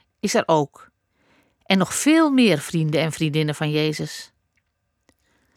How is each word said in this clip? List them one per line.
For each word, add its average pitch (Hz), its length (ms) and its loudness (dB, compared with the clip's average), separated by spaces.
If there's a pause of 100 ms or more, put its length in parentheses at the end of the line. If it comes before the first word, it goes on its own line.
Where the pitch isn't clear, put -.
(200)
is 208 140 -4
er 220 120 0
ook. 156 440 -2 (760)
En 196 120 2
nog - 180 0
veel 311 360 2
meer 226 280 4
vrienden 151 420 -2
en 160 100 -2
vriendinnen 151 440 -2
van 151 160 -4
Jezus. 151 600 -4 (1300)